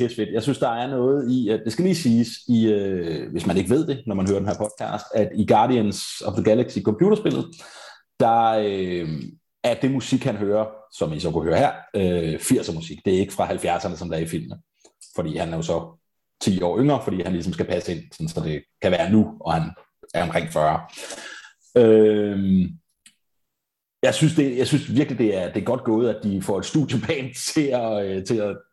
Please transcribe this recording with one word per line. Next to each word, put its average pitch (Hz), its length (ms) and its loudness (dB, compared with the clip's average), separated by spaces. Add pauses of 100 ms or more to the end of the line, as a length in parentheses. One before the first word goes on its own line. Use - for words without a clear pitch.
pissefedt. 113 280 -2
Jeg 110 100 -2
synes, 139 160 -2
der 135 120 0
er 120 160 -4
noget 131 440 0
i, 127 180 0
at 107 160 0
det 113 80 -4
skal 175 120 -4
lige 185 100 2
siges, 117 340 2 (200)
i, 113 240 4
øh, 85 600 -2
hvis 85 140 -4
man 90 100 0
ikke 92 140 0
ved 156 160 2
det, 135 200 -4
når 104 80 -4
man 95 140 0
hører 98 100 2
den 98 100 -2
her 104 100 -2
podcast, 107 460 -6 (100)
at 107 200 2
i 104 120 0
Guardians 113 560 4 (220)
of 101 100 -4
the - 100 0
Galaxy 113 400 2
computerspillet, 170 600 2 (760)
der, 117 300 4
øh, 95 580 0 (560)
er 120 100 2
det 131 160 0
musik, 131 340 -2
han 120 120 0
hører, 104 300 0 (320)
som 78 140 -2
I 73 80 -6
så 85 100 -2
kunne 80 140 -2
høre 82 140 2
her, 135 140 2 (240)
øh, 85 440 0
firser - 320 0
musik. 80 320 -10
Det 95 100 2
er 92 40 2
ikke 98 140 0
fra 95 120 -2
halvfjerdserne, 87 520 -4
som 87 120 -10
der 82 80 -4
er 80 60 -2
i 82 40 -4
filmene. 82 300 -8 (600)
Fordi 78 200 -6
han - 160 -4
er 82 40 -6
jo 80 60 -4
så - 360 -4 (420)
ti 92 220 0
år 87 180 0
yngre, 139 240 2
fordi 92 180 -4
han 90 100 -4
ligesom 85 200 -4
skal 85 140 -4
passe 87 260 -4
ind, 80 100 -8 (100)
sådan, 80 160 -8
så 85 120 -6
det 78 220 -6 (200)
kan 95 80 2
være 87 220 0
nu, 107 280 2
og 82 120 -4
han 80 180 -2 (440)
er 87 80 0
omkring 80 300 -4
fyrre. 78 280 0 (960)
Øhm, 104 920 6 (1300)
jeg 123 120 2
synes, 151 200 2
det, 139 240 2
jeg 123 80 2
synes 123 280 -2
virkelig, 131 240 0
det 107 180 2
er, 90 160 -4
det 104 80 -2
er 90 40 -6
godt 120 200 -2
gået, 113 300 2
at - 100 -10
de 98 180 -2
får 98 160 -2
et 98 60 -6
studieband 131 760 -2
<laughs> - 140 -6
til 151 120 2
at, 113 400 0
øh, 95 180 -4
til 117 120 0
at, 104 200 -2 (160)